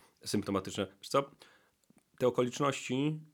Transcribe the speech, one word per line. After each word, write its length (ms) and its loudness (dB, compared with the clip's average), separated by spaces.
symptomatyczne. 640 -2
Wiesz 80 -16
co? 220 0
Te 80 4
okoliczności, 920 0